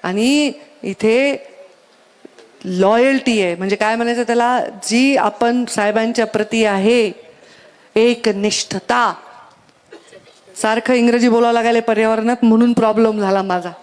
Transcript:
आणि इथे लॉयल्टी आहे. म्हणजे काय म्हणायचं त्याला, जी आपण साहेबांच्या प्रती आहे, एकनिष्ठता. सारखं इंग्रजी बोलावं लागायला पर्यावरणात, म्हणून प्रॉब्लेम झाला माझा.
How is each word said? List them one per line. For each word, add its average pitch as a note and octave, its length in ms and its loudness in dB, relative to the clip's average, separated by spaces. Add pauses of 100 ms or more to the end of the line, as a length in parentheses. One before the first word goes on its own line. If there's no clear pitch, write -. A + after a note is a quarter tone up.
आणि A#3+ 500 0 (300)
इथे A#3+ 640 -2 (1160)
लॉयल्टी A3+ 800 2
आहे. F3 120 -2
म्हणजे F#3+ 220 -4
काय G#3+ 200 -2
म्हणायचं A#3+ 260 -4
त्याला, A#3+ 380 0 (280)
जी B3+ 280 2
आपण A#3+ 480 0
साहेबांच्या A3 600 -2
प्रती G#3+ 380 -2
आहे, G#3 480 2 (840)
एकनिष्ठता. A3 1160 0 (1500)
सारखं A3+ 320 0
इंग्रजी A#3+ 340 2
बोलावं A#3 240 2
लागायला A#3 280 2
पर्यावरणात, A3 640 0
म्हणून A#3 300 4
प्रॉब्लेम A3 480 2
झाला G3 220 0
माझा. F3+ 280 -6 (120)